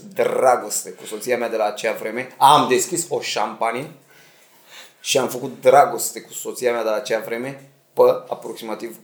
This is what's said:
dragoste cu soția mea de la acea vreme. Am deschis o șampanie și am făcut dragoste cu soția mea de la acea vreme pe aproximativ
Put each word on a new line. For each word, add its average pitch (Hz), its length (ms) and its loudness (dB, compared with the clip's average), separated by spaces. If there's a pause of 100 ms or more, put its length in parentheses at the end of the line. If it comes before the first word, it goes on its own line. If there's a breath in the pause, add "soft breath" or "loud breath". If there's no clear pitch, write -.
(140)
dragoste 117 760 0
cu 92 160 -18
soția 113 320 -6
mea 117 120 -4
de 113 60 -6
la 107 100 0
acea 104 340 -4
vreme. 113 380 -8
Am 139 320 6
deschis 127 400 0
o 139 100 -2
șampanie 113 680 -4 (1120 loud breath)
și - 180 -2
am 127 100 0
făcut 127 240 -8 (100)
dragoste 127 600 6
cu - 120 -20
soția 120 380 -4
mea 117 120 -2
de 110 60 -2
la 107 60 0
acea 110 300 -2
vreme 120 440 -10 (240)
pe - 80 2 (280)
aproximativ 113 760 -10